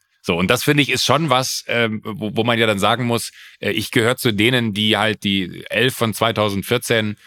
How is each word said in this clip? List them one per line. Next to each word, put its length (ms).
So, 120
und 120
das, 140
finde 180
ich, 60
ist 160
schon 240
was, 380
ähm, 360
wo, 320
wo 100
man 140
ja 80
dann 120
sagen 260
muss, 260
äh, 120
ich 180
gehöre 260
zu 160
denen, 400
die 240
halt 260
die 460
elf 280
von 180
zweitausendvierzehn 1040